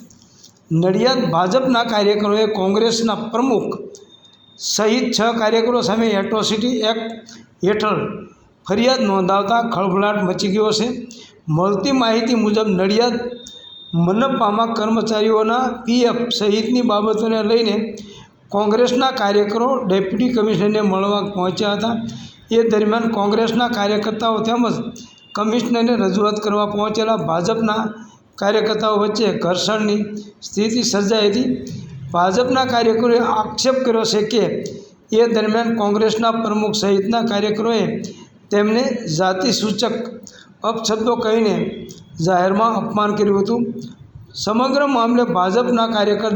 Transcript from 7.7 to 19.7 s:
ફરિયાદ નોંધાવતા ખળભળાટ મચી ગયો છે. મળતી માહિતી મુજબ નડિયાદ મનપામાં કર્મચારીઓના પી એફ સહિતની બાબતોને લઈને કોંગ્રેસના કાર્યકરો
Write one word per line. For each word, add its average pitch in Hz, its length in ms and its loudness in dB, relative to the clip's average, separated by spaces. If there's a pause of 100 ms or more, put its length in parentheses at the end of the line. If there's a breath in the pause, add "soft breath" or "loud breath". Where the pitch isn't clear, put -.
ફરિયાદ 233 340 2
નોંધાવતા 196 640 2
ખળભળાટ 202 600 0
મચી 185 260 -2
ગયો 214 220 2
છે. 220 160 0 (640 loud breath)
મળતી 196 440 0
માહિતી 233 420 2
મુજબ 214 340 2
નડિયાદ 208 480 0 (800 loud breath)
મનપામાં 220 800 2
કર્મચારીઓના 220 920 0 (200)
પી 240 180 2
એફ 240 260 2
સહિતની 226 540 0
બાબતોને 220 600 0
લઈને 220 340 2 (720 loud breath)
કોંગ્રેસના 240 600 2
કાર્યકરો 208 580 0 (160)